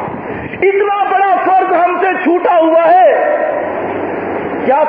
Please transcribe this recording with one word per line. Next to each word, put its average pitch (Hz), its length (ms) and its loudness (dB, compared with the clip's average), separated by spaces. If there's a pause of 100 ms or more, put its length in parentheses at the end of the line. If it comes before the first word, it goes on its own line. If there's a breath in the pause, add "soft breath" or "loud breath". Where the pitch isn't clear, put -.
(640 loud breath)
اتنا 403 480 0
بڑا 392 240 2 (100)
فرض 370 280 2
ہم 349 280 0
سے 381 60 0 (160)
چھوٹا 349 340 2
ہوا 330 340 4
ہے؟ 349 460 4 (1300)
کیا 277 240 2